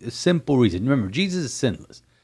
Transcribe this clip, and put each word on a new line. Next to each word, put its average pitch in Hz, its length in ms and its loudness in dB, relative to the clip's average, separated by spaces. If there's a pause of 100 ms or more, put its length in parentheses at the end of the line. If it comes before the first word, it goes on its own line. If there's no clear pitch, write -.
a 120 40 -8
simple 160 480 0
reason. 104 300 2
Remember, 123 240 0
Jesus 180 320 -2
is 127 100 -6
sinless. - 480 -6 (220)